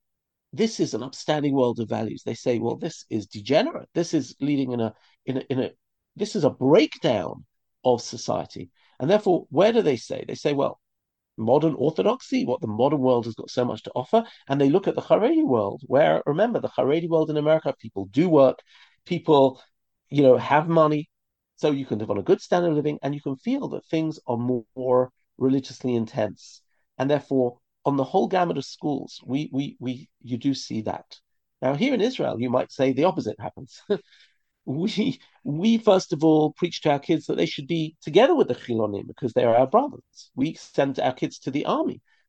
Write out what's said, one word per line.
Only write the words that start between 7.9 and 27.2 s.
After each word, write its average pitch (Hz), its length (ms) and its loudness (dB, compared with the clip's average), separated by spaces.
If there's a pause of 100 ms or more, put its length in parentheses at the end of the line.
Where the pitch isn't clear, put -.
society." - 720 -8 (280)
And 139 100 -4
therefore, 190 400 2
where 185 220 4
do 226 100 2
they 151 140 2
say? - 320 -10
They - 80 -8
say, - 160 -2
"Well, 139 300 -4 (560)
modern 143 380 2
orthodoxy, 202 680 -2
what - 140 -2
the - 80 -6
modern 127 320 0
world 127 260 2
has 113 100 -8
got - 140 -16
so 123 140 -2
much 117 200 -6
to - 120 -14
offer." 226 300 0 (240)
And 139 100 0
they 139 100 4
look 185 200 2
at - 60 -4
the 120 60 -4
Haredi 302 440 4
world, 107 400 0
where, 156 400 4
remember, 180 340 0
the - 80 -6
Haredi 151 400 0
world 160 220 0
in 151 80 -2
America, 151 420 0
people 98 320 -10
do 156 160 2
work, 143 320 6 (460)
people, 143 560 2 (480)
you 143 140 2
know, 127 120 8
have 135 320 2
money, 151 420 2 (460)
so 156 160 0
you 139 140 -4
can 107 140 -4
live 107 120 -6
on 101 60 -2
a 98 60 -6
good 196 180 2
standard 175 300 0
of 151 40 0
living, 147 260 -2
and 143 140 -4
you 147 60 -12
can 135 160 -8
feel 208 320 -6
that - 160 -10
things 160 420 -4
are 120 100 -2 (380)
more 127 360 0 (260)
religiously 131 580 -2
intense. - 640 -6 (360)
And 135 120 -2
therefore, 135 500 0 (260)